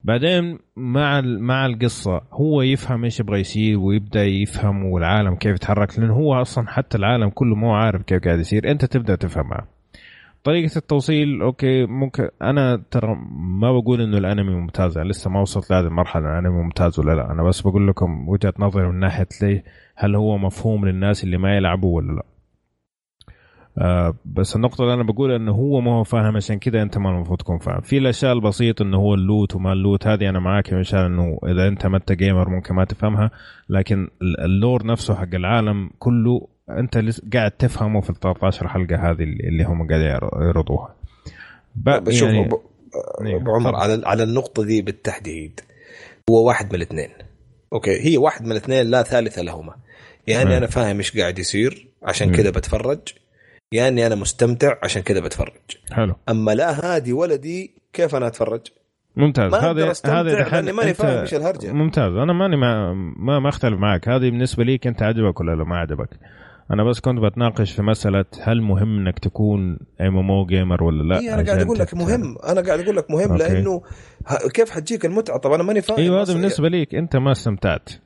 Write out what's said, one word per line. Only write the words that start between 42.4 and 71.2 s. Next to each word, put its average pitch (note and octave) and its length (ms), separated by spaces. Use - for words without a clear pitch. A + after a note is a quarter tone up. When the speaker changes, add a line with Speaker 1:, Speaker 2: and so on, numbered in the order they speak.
Speaker 2:
أبو، A2+ 140
Speaker 1:
أيوه، G#2+ 200
Speaker 2:
أبو A#2+ 100
عمر، A2+ 200
Speaker 1:
تفضل. C2+ 120
Speaker 2:
على، G#2 240
على G#2 160
النقطة A2+ 420
دي G#2+ 180
بالتحديد، E2 760
هو A2+ 160
واحد A#2+ 200
من G2 80
الاثنين. E2 360
أوكي، - 280
هي D#3 160
واحد C3+ 280
من A2+ 80
الاثنين، B2 340
لا A#2+ 160
ثالث A2+ 360
لهما. E2 360
يعني A2 240
Speaker 1:
مم. F#2+ 60
Speaker 2:
أنا B2 100
فاهم A2 300
إيش G2+ 220
قاعد F#2 200
يصير، G#2+ 500
عشان - 260
Speaker 1:
مم. F2+ 60
Speaker 2:
كده G2 160
بتفرج، A2 480
يعني A#2+ 340
أنا A2+ 80
مستمتع، A#2+ 680
عشان F2+ 200
كده F#2+ 180
بتفرج. D#2 400
Speaker 1:
حلو. G#2+ 220
Speaker 2:
أما A2 260
لا D#3+ 420
هذه B2 160
ولا D#3 240
دي، E3 340
كيف D#3+ 220
أنا B2+ 120
أتفرج؟ A2+ 340
Speaker 1:
ممتاز. B2+ 360
Speaker 2:
ما G3+ 140
أقدر D#3+ 160
Speaker 1:
هذا، D#3+ 80
Speaker 2:
أستمتع E3+ 300
Speaker 1:
هذا E3 80
Speaker 2:
لأني D3 160
Speaker 1:
دحين D#3+ 260
Speaker 2:
ماني G#3 200
Speaker 1:
أنت F3 60
Speaker 2:
فاهم C3 240
إيش - 140
الهرجة. D3 380
Speaker 1:
ممتاز. D3 400
أنا C3+ 200
ماني F3+ 240
ما، A2 360
ما، C3+ 220
ما C3+ 100
أختلف A2+ 300
معك. G#2 300
هذه B2+ 220
بالنسبة A#2+ 340
ليك B2+ 220
أنت A#2 160
عجبك A2 380
ولا E2 140
لا D#2+ 100
ما E2+ 120
عجبك. D2+ 320
أنا G#2+ 140
بس A#2+ 160
كنت B2+ 180
بتناقش A2 540
في G#2 100
مسألة G2+ 420
هل A2+ 200
مهم G#2 360
إنك F#2 200
تكون G2+ 600
إم F#2+ 180
إم F#2+ 120
أو G2 160
جيمر F2+ 360
ولا D#2 200
لا، E2+ 180